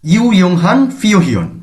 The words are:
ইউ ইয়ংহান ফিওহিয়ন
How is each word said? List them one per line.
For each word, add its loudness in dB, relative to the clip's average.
ইউ 0
ইয়ংহান 2
ফিওহিয়ন -2